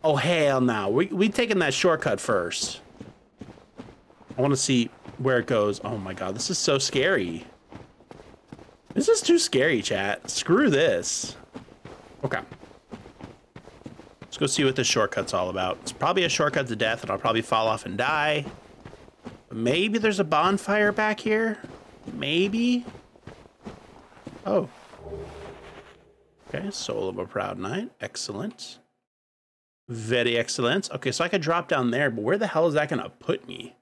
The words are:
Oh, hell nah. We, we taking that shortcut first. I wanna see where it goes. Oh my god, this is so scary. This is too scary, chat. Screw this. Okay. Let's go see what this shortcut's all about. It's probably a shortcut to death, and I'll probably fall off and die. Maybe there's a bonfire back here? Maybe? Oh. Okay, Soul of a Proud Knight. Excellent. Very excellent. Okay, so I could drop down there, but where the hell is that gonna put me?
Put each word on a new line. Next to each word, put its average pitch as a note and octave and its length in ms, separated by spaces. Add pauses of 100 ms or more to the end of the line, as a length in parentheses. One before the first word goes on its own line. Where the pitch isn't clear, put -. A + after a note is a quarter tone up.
Oh, D#3 120
hell C#3+ 460
nah. A2 260
We, C#3 200
we G3+ 220
taking A3 300
that D3 140
shortcut D3+ 460
first. - 600 (1600)
I B2+ 40
wanna C#3 140
see B2 340 (280)
where B2+ 220
it - 80
goes. G#2 360
Oh G#2+ 140
my F#2+ 160
god, F#2+ 220
this A#2+ 140
is F#3 80
so C#3+ 200
scary. C3 680 (1500)
This D4 160
is A4+ 120
too E4+ 160
scary, C#3 440
chat. G2+ 480
Screw A3+ 400
this. C3+ 680 (880)
Okay. - 160 (1800)
Let's - 160
go D3 80
see C#3+ 180
what C3 140
this B2+ 100
shortcut's - 460
all F#2 160
about. F#2 320
It's - 100
probably F3 320
a E3 60
shortcut D3 380
to A#2 80
death, A2 260
and - 100
I'll G2 60
probably A2+ 240
fall A2+ 260
off A2 180
and G2 120
die. D3 480 (1040)
Maybe E3 480
there's G#3 200
a G3 40
bonfire G3 680
back G#3+ 260
here? A3 400 (540)
Maybe? G3+ 720 (1600)
Oh. G3 240 (1800)
Okay, G3+ 200
Soul G#2+ 380
of F#2+ 100
a F#2 60
Proud G2 340
Knight. C#3 320 (100)
Excellent. - 800 (1080)
Very A#2 480
excellent. A#2+ 560
Okay, C3+ 200
so E3 120
I E3+ 40
could F3 160
drop E3 240
down B2+ 240
there, C3+ 180
but A2+ 140
where E3+ 160
the G#3+ 80
hell E3 200
is D3+ 60
that D3+ 160
gonna B2+ 200 (100)
put - 280
me? - 340